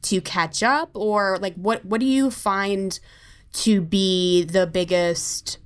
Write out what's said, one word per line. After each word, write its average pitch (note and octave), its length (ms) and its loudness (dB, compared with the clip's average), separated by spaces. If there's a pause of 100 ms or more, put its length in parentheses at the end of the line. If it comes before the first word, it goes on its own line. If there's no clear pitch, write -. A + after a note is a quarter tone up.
to F#3 180 -2
catch E3 400 0
up? C#4 320 0
Or, G#3 460 0
like, F#3+ 160 -6
what, G3 300 -2
what A3 160 -2
do C4 40 0
you C4+ 240 4
find G3 680 -2 (540)
to G#3 280 2
be F3+ 640 2
the F3 240 0
biggest F3 1000 -2